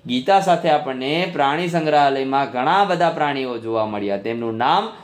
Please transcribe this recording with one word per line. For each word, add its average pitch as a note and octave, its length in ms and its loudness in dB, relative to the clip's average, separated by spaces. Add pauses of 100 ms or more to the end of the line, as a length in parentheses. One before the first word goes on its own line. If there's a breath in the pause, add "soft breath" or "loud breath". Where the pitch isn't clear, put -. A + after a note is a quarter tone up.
ગીતા B2+ 340 2
સાથે F3 280 2
આપણને D3 640 0
પ્રાણી D3+ 360 0
સંગ્રહાલયમાં C#3 840 2
ઘણા D3+ 340 2
બધા E3+ 260 2
પ્રાણીઓ C3+ 480 -2
જોવા A2+ 280 -2
મળ્યા. G2+ 300 -4
તેમનું A2+ 400 -4
નામ E3 320 2 (160 loud breath)